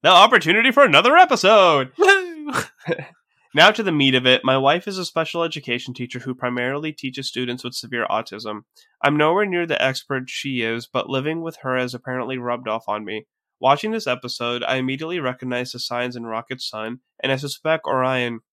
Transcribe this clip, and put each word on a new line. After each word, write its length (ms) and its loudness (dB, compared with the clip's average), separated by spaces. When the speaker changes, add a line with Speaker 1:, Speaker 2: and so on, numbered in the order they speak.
Speaker 1:
The 80 2
opportunity 600 6
for 140 6
another 320 6
episode. 800 6
Speaker 2:
Woo! 560 2
<laughs> 60 -2
Speaker 1:
Now 160 8
to 100 -4
the 100 -2
meat 220 4
of 140 2
it. 160 4
My 160 2
wife 280 2
is 120 -8
a 60 -6
special 360 -4
education 540 -6
teacher 240 -10
who 160 -10
primarily 580 -4
teaches 340 -10
students 360 -6
with 100 -10
severe 340 -6
autism. 540 -6
I'm 140 2
nowhere 300 2
near 180 -2
the 180 -4
expert 460 -6
she 320 -6
is, 240 -4
but 240 -6
living 320 -4
with 220 -12
her 120 -2
has 200 -4
apparently 420 -8
rubbed 300 -6
off 200 -4
on 160 -4
me. 220 -10
Watching 300 2
this 160 -6
episode, 580 -4
I 120 0
immediately 440 -6
recognized 540 -6
the 60 -12
signs 360 -6
in 120 -12
Rocket's 420 -10
son, 300 -10
and 80 0
I 60 0
suspect 500 -4
Orion 540 -2